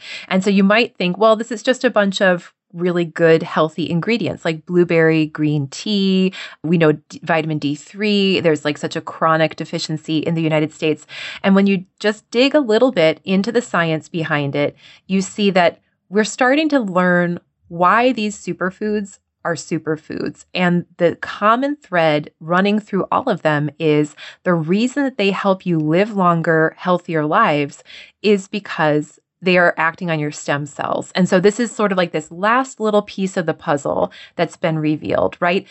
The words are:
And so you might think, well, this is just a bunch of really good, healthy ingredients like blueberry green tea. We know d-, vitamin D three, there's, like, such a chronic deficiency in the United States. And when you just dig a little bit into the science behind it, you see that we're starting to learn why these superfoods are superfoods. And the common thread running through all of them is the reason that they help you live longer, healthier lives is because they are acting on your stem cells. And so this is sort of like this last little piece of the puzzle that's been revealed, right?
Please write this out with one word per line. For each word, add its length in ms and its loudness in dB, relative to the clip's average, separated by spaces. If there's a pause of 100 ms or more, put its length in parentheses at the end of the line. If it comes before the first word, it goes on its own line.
(280)
And 160 0
so 80 2
you 120 4
might 340 2
think, 200 -2
well, 180 4
this 160 -6
is 120 -8
just 200 0
a 60 2
bunch 320 0
of 320 2 (200)
really 320 -2
good, 380 4
healthy 440 -2
ingredients 560 -2
like 220 -6
blueberry 640 2
green 400 -2
tea. 640 0 (300)
We 160 2
know 140 4
d-, 280 -12
vitamin 380 -2
D 160 -4
three, 640 -2
there's, 260 0
like, 140 -4
such 160 -8
a 60 -6
chronic 560 0
deficiency 600 -6
in 160 -2
the 80 -2
United 320 0
States. 320 -4 (380)
And 100 4
when 140 4
you 180 0 (140)
just 320 -4
dig 240 2
a 40 4
little 320 2
bit 340 2
into 260 0
the 100 0
science 480 -2
behind 460 -4
it, 200 -2 (300)
you 160 0
see 300 -2
that 300 2 (280)
we're 140 0
starting 460 0
to 100 2
learn 600 0 (280)
why 440 2
these 320 -4
superfoods 760 -6 (260)
are 80 -2
superfoods. 920 -6 (100)
And 300 0 (120)
the 200 2
common 580 0
thread 640 0
running 400 0
through 320 -4
all 180 -2
of 140 -2
them 340 0
is 380 0 (300)
the 100 2
reason 480 0
that 160 -4
they 100 0
help 340 -2
you 140 0
live 380 0
longer, 640 2
healthier 480 -2
lives 560 0 (400)
is 240 2
because 720 -2 (240)
they 140 2
are 200 4
acting 320 -2
on 100 -2
your 120 -4
stem 340 -4
cells. 500 -6
And 120 2
so 120 4
this 200 4
is 120 -2
sort 200 -2
of 60 -2
like 160 0
this 180 -8
last 480 -2
little 220 2
piece 360 -6
of 80 -2
the 80 0
puzzle 580 -2 (240)
that's 220 -4
been 220 -2
revealed, 600 -2
right? 320 -2